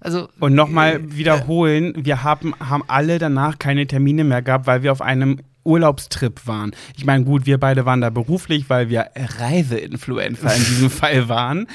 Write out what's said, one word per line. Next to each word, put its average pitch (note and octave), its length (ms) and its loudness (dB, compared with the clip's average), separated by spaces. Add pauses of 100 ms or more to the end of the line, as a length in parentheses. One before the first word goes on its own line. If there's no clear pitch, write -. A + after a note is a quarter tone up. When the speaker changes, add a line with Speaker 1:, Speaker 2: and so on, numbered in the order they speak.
Speaker 1:
also, E3+ 280 -6 (120)
Speaker 2:
und C#3 140 4
noch D3 140 4
mal D#3+ 280 2
Speaker 1:
äh, D3 200 -10
Speaker 2:
wiederholen: D#3 800 2
Wir C#3 280 -2
haben, D3+ 340 -2
haben C#3+ 300 -2
alle D3+ 300 2
danach D3 420 0
keine C#3 260 0
Termine C#3+ 380 2
mehr B2 180 2
gehabt, C3 240 0
weil B2+ 160 2
wir C#3 80 0
auf C3+ 120 0
einem C3+ 380 0 (260)
Urlaubstrip D3+ 800 0
waren. G#2+ 260 -6 (220)
Ich C#3 120 -6
meine, C3+ 180 4
gut, C#3 220 2
wir C#3 120 2
beide C3+ 280 0
waren B2+ 160 2
da A#2 80 0
beruflich, C#3+ 580 -4
weil B2 220 0
wir A#2 180 -2 (300)
Reiseinfluencer B2 1160 -2
in A#2+ 100 2
diesem B2+ 260 2
Speaker 1:
<laughs> - 0 -
Speaker 2:
Fall C3+ 380 0
waren B2 460 -2